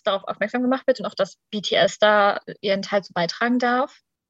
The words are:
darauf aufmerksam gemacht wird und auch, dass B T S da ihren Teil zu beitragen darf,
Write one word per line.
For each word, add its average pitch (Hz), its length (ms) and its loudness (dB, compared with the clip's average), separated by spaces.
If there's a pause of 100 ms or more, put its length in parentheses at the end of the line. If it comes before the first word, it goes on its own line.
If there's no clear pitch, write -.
darauf 196 220 -2
aufmerksam 226 380 -4
gemacht 254 240 0
wird 254 140 2
und 185 60 -8
auch, - 80 -10
dass 190 220 -4 (140)
B 214 120 -6
T - 140 -4
S 175 220 2
da 208 420 4 (200)
ihren 196 220 -2
Teil 202 220 -2
zu - 80 -20
beitragen 233 460 -2
darf, 247 420 -2 (300)